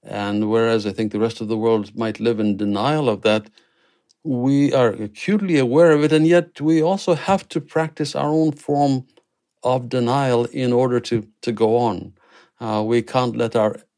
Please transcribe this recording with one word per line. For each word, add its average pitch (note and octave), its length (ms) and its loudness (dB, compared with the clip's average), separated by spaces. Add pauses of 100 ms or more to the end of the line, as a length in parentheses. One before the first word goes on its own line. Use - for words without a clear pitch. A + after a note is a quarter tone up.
And G#2 480 -4
whereas A2+ 360 0
I G2+ 60 -4
think G#2+ 200 -4
the G#2+ 80 -4
rest A2+ 200 -2
of G#2+ 80 -8
the A2+ 100 -2
world A2 380 0
might A2+ 220 -6
live A2 220 0
in G#2 160 0
denial A2+ 520 0
of G#2 140 -4
that, G#2+ 260 0 (760)
we C#3 480 2
are B2+ 160 4
acutely E3+ 680 -2
aware C#3+ 340 6
of D3 120 4
it. D3+ 80 2
And D#3 140 4
yet E3+ 340 2
we D#3 220 2
also F3+ 320 0
have F#3+ 360 -2
to D#3+ 100 -4
practice D#3 560 -4
our C#3 120 -2
own D#3 240 2
form C#3+ 540 0 (560)
of B2 260 -2
denial B2 580 0
in B2 260 -2
order B2 280 2
to, A2+ 260 -4 (160)
to A#2+ 100 -4
go A2 240 2
on. A2 380 -2 (460)
Uh, G#2+ 240 -2
we A#2 180 0
can't A#2+ 340 -2
let A#2 200 -4
our G#2+ 200 0 (220)